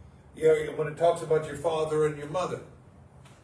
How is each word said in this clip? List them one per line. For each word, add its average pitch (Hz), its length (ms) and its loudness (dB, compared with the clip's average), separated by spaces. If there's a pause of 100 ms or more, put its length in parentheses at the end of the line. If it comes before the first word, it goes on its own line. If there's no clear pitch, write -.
(360)
You 156 120 2
know, 151 260 4
when 156 160 -4
it 151 80 -10
talks 165 240 2
about 156 240 0
your 143 100 -10
father 156 520 0
and 147 100 -4
your 147 100 -10
mother. 165 320 -4 (840)